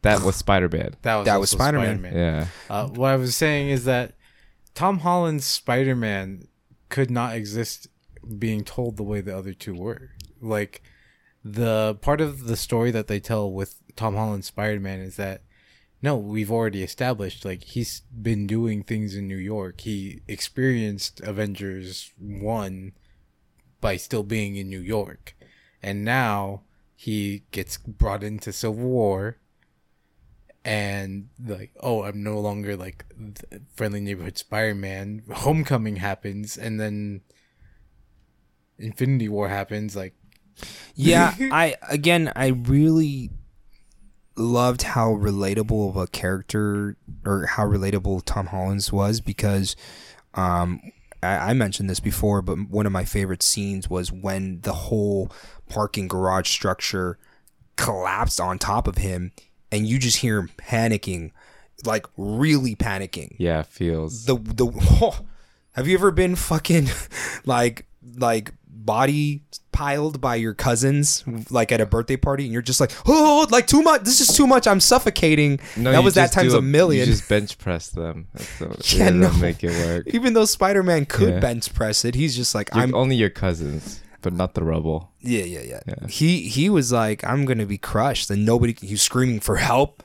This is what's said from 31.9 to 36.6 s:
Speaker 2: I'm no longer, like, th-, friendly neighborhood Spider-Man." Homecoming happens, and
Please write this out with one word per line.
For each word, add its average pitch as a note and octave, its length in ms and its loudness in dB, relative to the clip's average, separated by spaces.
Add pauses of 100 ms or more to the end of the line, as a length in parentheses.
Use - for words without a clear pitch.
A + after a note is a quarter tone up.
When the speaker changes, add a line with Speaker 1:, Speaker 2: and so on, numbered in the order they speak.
Speaker 2:
I'm G2+ 200 -8
no G#2+ 160 -4
longer, G#2 360 -6
like, F#2 300 -14 (120)
th-, G#2 440 -18 (140)
friendly G#2 260 -4
neighborhood G2 360 -10
Spider-Man." G#2 920 -6
Homecoming C3 640 -2
happens, G2+ 600 -8
and A2 220 -6